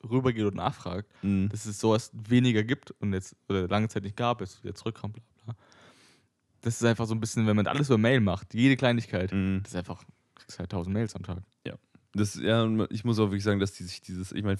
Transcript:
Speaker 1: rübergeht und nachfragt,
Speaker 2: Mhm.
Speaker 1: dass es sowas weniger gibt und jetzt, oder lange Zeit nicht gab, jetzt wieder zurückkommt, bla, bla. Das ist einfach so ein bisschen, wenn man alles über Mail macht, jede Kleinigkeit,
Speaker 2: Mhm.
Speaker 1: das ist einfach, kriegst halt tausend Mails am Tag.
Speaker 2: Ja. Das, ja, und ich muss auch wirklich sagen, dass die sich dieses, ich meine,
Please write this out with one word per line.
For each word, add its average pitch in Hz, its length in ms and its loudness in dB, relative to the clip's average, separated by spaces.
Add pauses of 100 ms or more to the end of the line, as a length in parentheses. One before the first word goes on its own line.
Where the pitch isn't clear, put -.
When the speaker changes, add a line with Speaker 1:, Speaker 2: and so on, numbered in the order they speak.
Speaker 1:
rübergeht 123 360 0
und 98 120 0
nachfragt, 92 520 -6 (140)
Speaker 2:
Mhm. 98 280 2
Speaker 1:
dass 104 160 -8
es 104 120 -8
sowas 110 340 2
weniger 113 520 2
gibt - 260 -4 (100)
und 101 120 -2
jetzt, 92 240 -6 (120)
oder 92 200 0
lange 104 200 2
Zeit 104 140 -6
nicht 98 140 -10
gab, 120 240 -2
jetzt 92 240 -12
wieder 98 100 -10
zurückkommt, 107 400 -8
bla, 117 80 -20 (240)
bla. 113 80 -10 (1080)
Das 117 180 -2
ist 120 40 2
einfach 117 220 2
so 110 80 -2
ein 113 60 -2
bisschen, 110 260 0
wenn 107 100 4
man 104 100 2
alles 143 220 0
über 123 100 6
Mail 120 220 6
macht, 95 340 0
jede 127 220 6
Kleinigkeit, 113 560 0
Speaker 2:
Mhm. 95 300 0
Speaker 1:
das - 100 -16
ist 92 60 -6
einfach, 90 240 -8 (320)
kriegst - 240 -20
halt 87 120 -10
tausend 95 240 -4
Mails 110 200 -2
am 90 80 -12
Tag. 92 200 -8 (240)
Speaker 2:
Ja. - 80 -10 (380)
Das, 101 240 0
ja, 104 260 2
und 110 300 2
ich 107 120 -6
muss 117 140 2
auch 110 80 4
wirklich 101 180 0
sagen, 101 160 2
dass 98 120 0
die - 120 -14
sich 87 160 -12
dieses, 92 320 -8
ich 101 100 -4
meine, 98 180 0